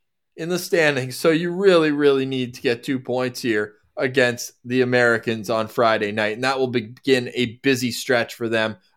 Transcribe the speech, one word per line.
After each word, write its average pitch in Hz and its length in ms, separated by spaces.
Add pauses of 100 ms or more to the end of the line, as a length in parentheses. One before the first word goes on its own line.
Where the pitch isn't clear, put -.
(360)
in 165 140
the 180 100
standings. 147 560
So - 140
you 170 220
really, 175 400
really 143 340
need 127 300
to - 60
get 120 220
two 135 160
points 127 420
here 107 340 (200)
against 127 580 (120)
the 127 160
Americans 117 680
on 110 180
Friday 107 440
night, 107 220
and 117 100
that 135 160
will 131 80
begin 123 640
a 120 300
busy 123 280
stretch 117 420
for 117 160
them. 110 260 (220)